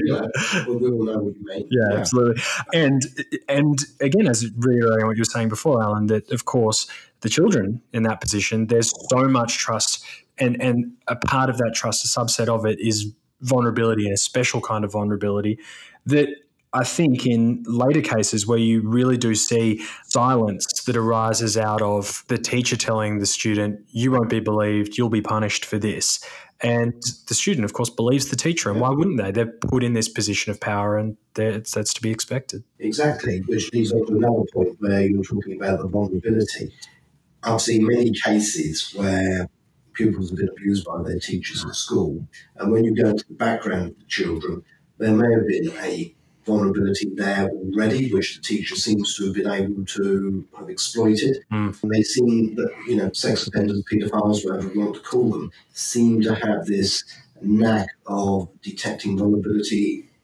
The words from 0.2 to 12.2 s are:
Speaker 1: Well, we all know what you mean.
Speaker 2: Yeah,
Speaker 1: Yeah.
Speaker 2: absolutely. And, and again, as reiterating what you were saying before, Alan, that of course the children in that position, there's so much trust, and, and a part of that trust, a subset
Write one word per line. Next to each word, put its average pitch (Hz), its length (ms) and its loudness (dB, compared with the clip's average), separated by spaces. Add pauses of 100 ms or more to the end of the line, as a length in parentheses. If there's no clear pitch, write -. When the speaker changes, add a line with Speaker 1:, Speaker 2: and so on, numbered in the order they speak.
Speaker 1:
Well, 120 120 -2
we 123 100 2
all 113 160 0
know 107 140 -2
what 104 180 -4
you - 80 -14
mean. 98 260 -8
Speaker 2:
Yeah, 113 200 4
Speaker 1:
Yeah. 107 80 2
Speaker 2:
absolutely. 120 420 2 (320)
And, 139 280 4 (460)
and 143 300 2 (240)
again, 170 260 4
as 117 180 2 (120)
reiterating 117 500 4
what 110 80 0
you 110 60 0
were 110 160 -2
saying 113 120 0
before, 117 320 2
Alan, 107 260 0
that 107 240 0
of 120 140 -2
course 110 400 2 (360)
the 113 80 -2
children 123 520 2 (120)
in 113 100 0
that 110 160 0
position, 107 480 -2
there's 117 240 4 (180)
so 131 200 4
much 120 280 0
trust, - 460 -2 (340)
and, 123 240 0
and 123 300 0 (160)
a - 80 -2
part 131 340 0
of 117 100 -2
that 113 140 0
trust, - 300 -2
a - 40 -4 (120)
subset 117 300 0